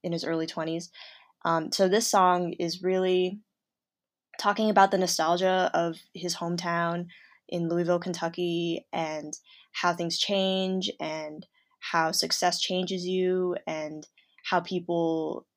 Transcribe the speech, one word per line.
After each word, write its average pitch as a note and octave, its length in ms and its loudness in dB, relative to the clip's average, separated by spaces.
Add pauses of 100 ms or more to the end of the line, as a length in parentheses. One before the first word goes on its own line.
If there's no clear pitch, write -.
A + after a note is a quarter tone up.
in F3 80 -2
his E3 120 -4
early E3 220 -2
twenties. E3 440 -6 (540)
Um, E3 280 2
so F#3+ 160 4
this G#3+ 180 4
song F3+ 480 4
is E3+ 300 -4
really F#3 560 2 (960)
talking G#3+ 320 2
about G3 220 8
the G3 60 2
nostalgia F3+ 760 2
of E3+ 220 0 (180)
his E3+ 220 -6
hometown E3+ 720 -2 (400)
in E3+ 200 -2
Louisville, F3 300 2
Kentucky, E3+ 920 -4
and D#3 420 -6 (380)
how F3+ 200 0
things E3+ 240 -2
change F#3+ 760 0 (100)
and D#3 440 -8 (360)
how D#3+ 320 0
success - 480 0
changes F#3 440 -2
you F#3 520 0 (100)
and D#3 400 -8 (380)
how F3+ 160 2
people E3+ 880 -2 (100)